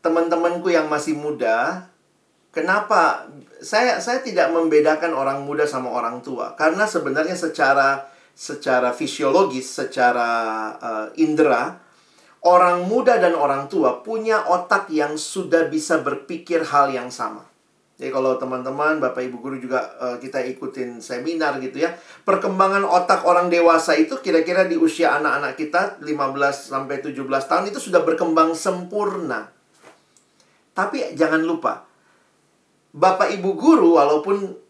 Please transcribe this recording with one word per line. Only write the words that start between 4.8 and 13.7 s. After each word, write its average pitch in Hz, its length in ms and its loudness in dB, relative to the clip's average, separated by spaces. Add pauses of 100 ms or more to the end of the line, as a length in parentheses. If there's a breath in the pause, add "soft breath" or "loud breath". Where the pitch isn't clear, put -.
orang 135 320 -4
muda 147 240 -2
sama 131 240 -6
orang 123 320 -6
tua. 120 320 -8
Karena 180 320 0
sebenarnya 160 480 -2
secara, 139 720 0 (240 loud breath)
secara 127 580 -2
fisiologis, 147 760 0
secara, 123 600 0 (520)
eh, 110 260 -8 (140)
indera, 139 560 2 (680 soft breath)
orang 180 460 6
muda 240 320 4
dan 165 160 4
orang 139 320 0
tua 165 320 0